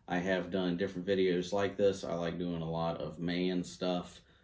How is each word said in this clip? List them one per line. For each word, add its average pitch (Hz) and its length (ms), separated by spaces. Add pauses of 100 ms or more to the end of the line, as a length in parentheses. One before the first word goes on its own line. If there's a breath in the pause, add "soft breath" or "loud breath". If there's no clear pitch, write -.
I 90 100
have 90 320
done 90 260
different 90 300
videos 92 460
like 101 240
this. 98 260
I 82 120
like 85 240
doing 87 220
a 80 100
lot 82 300
of 80 200
man 90 420
stuff. 90 580 (240 soft breath)